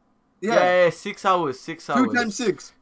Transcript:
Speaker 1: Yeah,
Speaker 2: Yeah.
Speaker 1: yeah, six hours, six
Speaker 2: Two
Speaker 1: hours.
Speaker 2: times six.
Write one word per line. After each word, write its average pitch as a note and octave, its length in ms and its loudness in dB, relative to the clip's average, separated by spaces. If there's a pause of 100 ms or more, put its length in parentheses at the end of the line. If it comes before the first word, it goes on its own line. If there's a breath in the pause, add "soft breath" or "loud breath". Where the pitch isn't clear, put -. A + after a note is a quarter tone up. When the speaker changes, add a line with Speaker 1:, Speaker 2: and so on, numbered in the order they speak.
(400)
Speaker 1:
Yeah, A3 140 0
Speaker 2:
Yeah. F3+ 300 4
Speaker 1:
yeah, E3+ 60 4
six - 340 -8
hours, F3+ 340 0
six - 280 -14
Speaker 2:
Two D3+ 80 -6
Speaker 1:
hours. B3 200 2
Speaker 2:
times A3+ 220 -2
six. G#3 460 -4